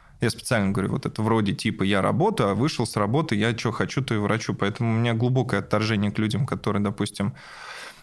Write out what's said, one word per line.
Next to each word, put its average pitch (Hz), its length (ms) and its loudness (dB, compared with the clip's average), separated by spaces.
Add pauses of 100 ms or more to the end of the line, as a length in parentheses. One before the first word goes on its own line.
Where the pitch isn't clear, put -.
(220)
я 120 80 2
специально 101 420 0
говорю, 95 200 0
вот - 160 -4
это - 160 -4
вроде, 110 320 2
типа, - 260 -2
я 98 220 2
работаю, 117 480 2
а - 20 2
вышел 120 320 0
с - 100 -6
работы, 110 400 2
я 107 200 2
чё 117 160 -2
хочу, 110 320 -2
то 120 100 -2
и 107 60 0
врачу. 104 340 0
Поэтому 110 380 0
у 113 80 2
меня 117 160 2
глубокое 123 460 2
отторжение 107 500 0
к - 80 -4
людям, 110 260 0
которые, 104 380 -2
допустим, 104 500 -2 (680)